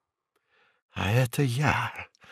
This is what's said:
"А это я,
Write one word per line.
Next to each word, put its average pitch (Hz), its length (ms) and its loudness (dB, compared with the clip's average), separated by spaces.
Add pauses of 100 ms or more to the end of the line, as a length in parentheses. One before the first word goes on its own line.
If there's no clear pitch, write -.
(920)
"А 95 180 -2
это 123 300 2
я, 120 500 0 (400)